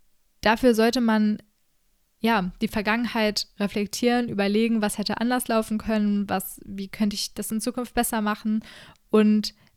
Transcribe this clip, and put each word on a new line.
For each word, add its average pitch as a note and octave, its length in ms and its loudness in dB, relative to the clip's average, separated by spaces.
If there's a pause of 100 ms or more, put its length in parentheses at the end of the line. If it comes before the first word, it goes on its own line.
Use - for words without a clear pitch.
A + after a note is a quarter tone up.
(400)
dafür A#3 340 4
sollte A#3 260 2
man, G#3+ 380 2 (840)
ja, G#3 400 0
die A3 80 0
Vergangenheit G#3+ 800 -2 (100)
reflektieren, A#3 680 0
überlegen, G#3 540 0
was G#3 160 -2
hätte G#3 220 -4
anders B3 280 -2
laufen A3 300 0
können, G#3 500 0
was, F#3+ 360 -6
wie G3 240 -10
könnte G#3 260 0
ich - 200 -8
das - 160 -8
in A3 100 -4
Zukunft B3 340 -6
besser A#3 260 0
machen G#3+ 440 -2 (460)
und, G#3+ 440 4 (220)